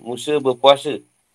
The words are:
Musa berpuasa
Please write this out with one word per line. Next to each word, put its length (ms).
Musa 340
berpuasa 640